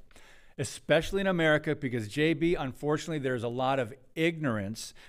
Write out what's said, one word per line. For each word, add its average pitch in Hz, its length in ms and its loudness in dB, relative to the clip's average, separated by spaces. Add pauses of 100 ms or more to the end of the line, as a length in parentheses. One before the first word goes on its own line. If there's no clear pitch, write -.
(580)
especially 160 600 0
in 196 60 0
America, 156 500 2
because, 120 320 -4
J 151 280 2
B, 165 180 2
unfortunately, 151 640 -2
there's 127 260 -2
a 120 40 -2
lot 131 320 0
of 113 120 -2 (220)
ignorance 143 800 -2 (160)